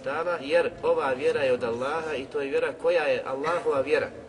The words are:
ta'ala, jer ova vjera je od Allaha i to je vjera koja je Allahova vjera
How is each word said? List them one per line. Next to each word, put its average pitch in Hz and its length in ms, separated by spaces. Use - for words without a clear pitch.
ta'ala, 160 380
jer 147 280
ova 160 300
vjera 151 300
je 131 100
od 123 120
Allaha 143 500
i 135 180
to 147 80
je 139 100
vjera 156 220
koja 170 200
je 139 240
Allahova 147 540
vjera 139 300